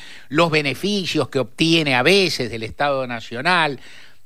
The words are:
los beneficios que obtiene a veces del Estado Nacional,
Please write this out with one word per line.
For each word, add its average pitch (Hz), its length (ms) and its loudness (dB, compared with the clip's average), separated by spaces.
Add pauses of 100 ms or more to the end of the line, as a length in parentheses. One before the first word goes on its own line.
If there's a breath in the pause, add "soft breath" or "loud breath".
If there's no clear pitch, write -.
(300 loud breath)
los 165 200 4
beneficios 151 800 0
que 135 100 -2
obtiene 160 540 2
a 123 100 4
veces 160 460 4
del 113 140 -6
Estado 135 420 -2
Nacional, 135 760 -2 (460 loud breath)